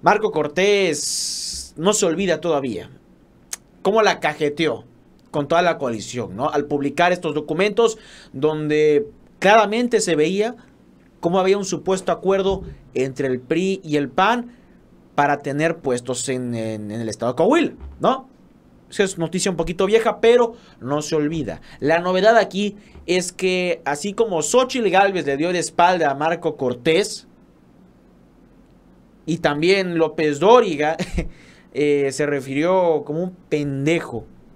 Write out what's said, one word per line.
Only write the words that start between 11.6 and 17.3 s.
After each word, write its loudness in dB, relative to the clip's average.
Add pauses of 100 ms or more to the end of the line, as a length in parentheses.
supuesto -2
acuerdo 0 (300)
entre -2
el -2
pri -2
y -4
el 0
pan 0 (600)
para 2
tener -2
puestos -4
en, -4
en, -6
en -6
el -4
estado -4